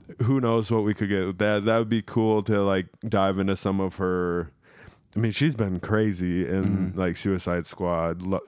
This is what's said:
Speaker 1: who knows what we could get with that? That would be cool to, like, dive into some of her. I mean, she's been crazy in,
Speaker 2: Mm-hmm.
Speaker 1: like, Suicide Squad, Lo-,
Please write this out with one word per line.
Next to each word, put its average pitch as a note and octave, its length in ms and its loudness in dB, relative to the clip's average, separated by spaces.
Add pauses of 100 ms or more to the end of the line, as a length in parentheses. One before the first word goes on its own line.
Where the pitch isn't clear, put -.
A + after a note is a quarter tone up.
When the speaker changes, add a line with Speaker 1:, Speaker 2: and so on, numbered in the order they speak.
(240)
Speaker 1:
who C3+ 160 2
knows A2+ 320 0
what A2 120 2
we G#2 100 2
could G2+ 160 -2
get F#2+ 180 0
with F#2+ 120 -4
that? G#2 260 2
That A2+ 140 4
would A2+ 100 -2
be A2+ 120 2
cool A2 420 2
to, G#2 200 2
like, F#2+ 240 2 (200)
dive G2 320 2
into G2 160 0
some G2 240 -2
of F#2+ 160 -2
her. F2+ 560 -2 (640)
I A2+ 40 -2
mean, A2+ 120 0
she's C#3+ 240 0
been G2 240 -2
crazy F#2 680 0
in, F#2+ 160 0 (300)
Speaker 2:
Mm-hmm. F2+ 60 -4
Speaker 1:
like, F2+ 180 0
Suicide F2 480 -2
Squad, E2+ 560 -4
Lo-, F#2 260 -2